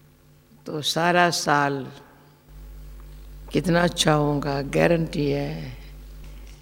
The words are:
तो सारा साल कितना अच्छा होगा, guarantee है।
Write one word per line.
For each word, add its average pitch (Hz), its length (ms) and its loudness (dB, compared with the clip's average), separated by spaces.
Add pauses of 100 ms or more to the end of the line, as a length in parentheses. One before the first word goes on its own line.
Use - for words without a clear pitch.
(680)
तो 160 160 -4
सारा 175 480 4
साल 143 600 2 (1600)
कितना 170 320 4
अच्छा 170 280 4
होगा, 147 500 2
guarantee 156 680 0
है। 143 480 -4 (840)